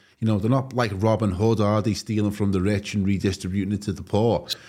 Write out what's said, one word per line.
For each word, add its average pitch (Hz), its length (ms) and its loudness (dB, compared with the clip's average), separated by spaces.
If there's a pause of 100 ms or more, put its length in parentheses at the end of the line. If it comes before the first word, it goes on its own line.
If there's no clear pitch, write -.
(200)
You 110 80 -2
know, 110 120 2
they're 107 100 0
not 135 240 0
like 120 220 0
Robin 107 360 2
Hood, 107 300 2
are 104 180 4
they, 104 140 0
stealing 104 380 -2
from 101 200 0
the 95 80 2
rich 101 360 -2
and 98 100 0
redistributing 98 640 0
it 101 120 -4
to 98 100 -4
the - 80 -8
poor. 104 380 0
They're - 100 -12 (200)